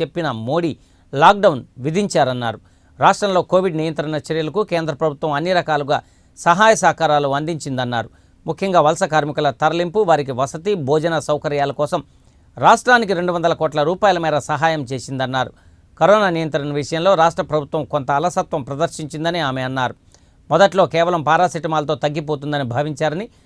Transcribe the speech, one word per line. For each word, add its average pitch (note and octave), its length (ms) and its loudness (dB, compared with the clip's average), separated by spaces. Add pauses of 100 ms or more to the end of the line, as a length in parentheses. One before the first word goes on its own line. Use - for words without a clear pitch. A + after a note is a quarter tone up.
చెప్పిన D#3+ 300 -4
మోడీ B2+ 460 -4 (360)
లాక్‌డౌన్ E3+ 500 4 (140)
విధించారన్నారు. B2+ 840 -2 (400)
రాష్ట్రంలో F#3 420 2
కోవిడ్ F3+ 360 0
నియంత్రణ D#3 380 -4
చర్యలకు D#3 480 -4
కేంద్ర E3 300 -4
ప్రభుత్వం D3+ 380 -2
అన్ని D#3+ 220 -2
రకాలుగా D3 480 0 (360)
సహాయ G#3 380 4
సహకారాలు D3+ 600 2
అందించిందన్నారు. C3 760 -4 (380)
ముఖ్యంగా F3 340 0
వలస D#3+ 220 2
కార్మికుల D3+ 460 0
తరలింపు, E3 500 0
వారికి D#3+ 320 -2
వసతి, D#3 420 -4
భోజన D#3 460 -2
సౌకర్యాల C#3+ 520 -4
కోసం D3 320 -4 (540)
రాష్ట్రానికి A3 560 4
రెండు F3+ 200 -2
వందల E3 200 0
కోట్ల D#3 300 0
రూపాయల F3+ 340 2
మేర D#3 220 0
సహాయం D#3 420 -2
చేసిందన్నారు. C3 720 -6 (460)
కరోనా G3 300 4
నియంత్రణ D#3 440 -2
విషయంలో E3 420 0
రాష్ట్ర E3 280 2
ప్రభుత్వం D3+ 420 -4
కొంత D3 260 -4
అలసత్వం D#3+ 520 -2
ప్రదర్శించిందని D#3+ 760 -4
ఆమె C3 220 -2
అన్నారు. C3 340 -4 (540)
మొదట్లో F3+ 360 6
కేవలం E3 380 0
పారాసిటమాల్తో D#3 720 0
తగ్గిపోతుందని D3 680 -4
భావించారని, D3+ 640 -4 (160)